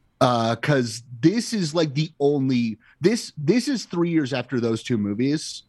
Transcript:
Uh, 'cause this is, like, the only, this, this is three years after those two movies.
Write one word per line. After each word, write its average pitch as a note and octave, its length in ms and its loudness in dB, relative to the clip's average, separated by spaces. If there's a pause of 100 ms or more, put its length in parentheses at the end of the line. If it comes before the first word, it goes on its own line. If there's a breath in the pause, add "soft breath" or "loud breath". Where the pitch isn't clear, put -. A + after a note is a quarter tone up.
(200)
Uh, A#2+ 340 2
'cause A#2+ 480 -2 (180)
this F#3+ 320 2
is, E3+ 220 -4
like, D#3+ 200 0
the D#3 160 -2 (100)
only, C3 580 0 (220 soft breath)
this, G#3 360 0
this F#3+ 300 2
is C#4 200 -4
three F3 240 0
years D3+ 220 0
after B2+ 280 -2
those A2+ 240 -2
two B2 120 0
movies. A2 720 -2